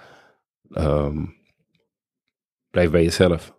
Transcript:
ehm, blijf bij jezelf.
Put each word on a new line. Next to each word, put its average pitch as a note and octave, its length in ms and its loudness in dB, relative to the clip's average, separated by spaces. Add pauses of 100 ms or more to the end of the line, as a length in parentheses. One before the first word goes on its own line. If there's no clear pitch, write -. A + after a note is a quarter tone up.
(680)
ehm, D2+ 560 -2 (1500)
blijf F2 200 2
bij E2+ 120 2
jezelf. E2+ 560 0